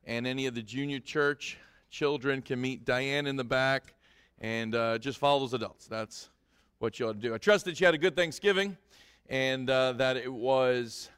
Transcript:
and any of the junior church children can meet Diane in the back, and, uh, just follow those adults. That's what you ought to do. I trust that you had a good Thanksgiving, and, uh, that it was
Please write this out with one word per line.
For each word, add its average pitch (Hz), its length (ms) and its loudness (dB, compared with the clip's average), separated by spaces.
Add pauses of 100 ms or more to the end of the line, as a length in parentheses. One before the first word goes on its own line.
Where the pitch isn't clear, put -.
and 117 200 -4
any 131 220 -2
of 120 80 -4
the 117 80 -4
junior 135 340 -6
church 143 600 -2 (320)
children 139 500 0
can 123 180 -4
meet 131 240 -4
Diane 139 440 0
in 139 80 -2
the 131 80 -4
back, 131 500 0 (460)
and, 113 340 -4
uh, 113 240 2
just 131 220 -6
follow 143 220 4
those 123 120 -4
adults. 110 320 -6
That's - 460 -10 (480)
what 113 200 -4
you 117 80 -2
ought 110 60 -2
to 104 60 -8
do. 113 160 -4
I - 20 -6
trust 202 280 4
that 170 140 -8
you 175 60 4
had 170 80 8
a 156 60 0
good 160 160 2
Thanksgiving, 190 600 0 (520)
and, 131 400 0
uh, 131 240 4
that 131 240 2
it 127 160 -6
was 123 840 0